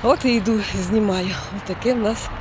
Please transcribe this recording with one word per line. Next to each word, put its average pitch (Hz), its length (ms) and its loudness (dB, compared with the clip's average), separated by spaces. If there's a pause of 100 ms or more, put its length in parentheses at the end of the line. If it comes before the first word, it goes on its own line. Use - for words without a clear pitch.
От 254 220 2
і 262 40 4
йду, 220 300 2 (280)
знімаю. 190 480 2 (220)
Отаке 196 360 -2
в 247 40 2
нас 226 320 -2 (120)